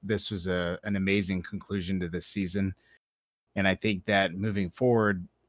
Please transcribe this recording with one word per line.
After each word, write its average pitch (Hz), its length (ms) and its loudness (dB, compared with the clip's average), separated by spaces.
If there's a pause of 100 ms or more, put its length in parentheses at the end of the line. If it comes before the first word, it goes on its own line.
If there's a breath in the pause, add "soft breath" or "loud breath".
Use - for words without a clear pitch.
this 98 260 -2
was 92 180 -4
a, 90 360 0
an 104 120 -2
amazing 95 480 2
conclusion 95 560 -4
to 87 100 -2
this 85 180 -4
season. 95 480 -2 (800 soft breath)
And 98 120 2
I 95 80 4
think 101 300 -2
that 98 280 4
moving 98 360 -2
forward, 107 580 2 (220)